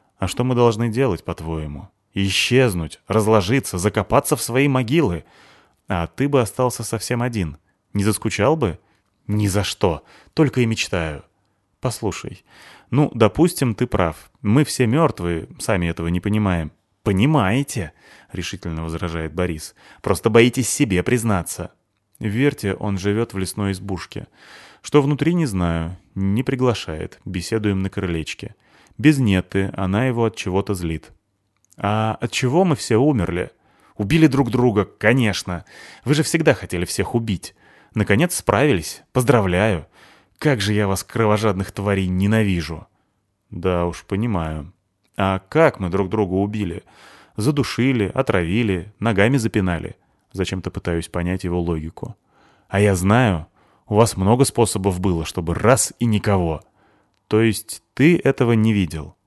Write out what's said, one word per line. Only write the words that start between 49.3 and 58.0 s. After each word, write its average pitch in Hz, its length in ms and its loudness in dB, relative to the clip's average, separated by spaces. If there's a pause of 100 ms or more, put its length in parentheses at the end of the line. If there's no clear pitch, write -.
запинали?» 92 580 -2 (380)
Зачем-то 92 380 -6
пытаюсь 85 360 -4
понять 90 380 -4
его 87 160 -2
логику. 82 560 -6 (500)
«А 98 140 0
я 101 140 4
знаю, 95 520 2 (400)
у 107 80 -2
вас 110 220 4
много 104 260 6
способов 98 560 0
было, 87 260 0
чтобы 85 300 -4
раз - 440 2
и 120 60 2
никого». 98 560 0 (640)
«То 107 140 2
есть - 400 -2 (120)
ты 160 240 6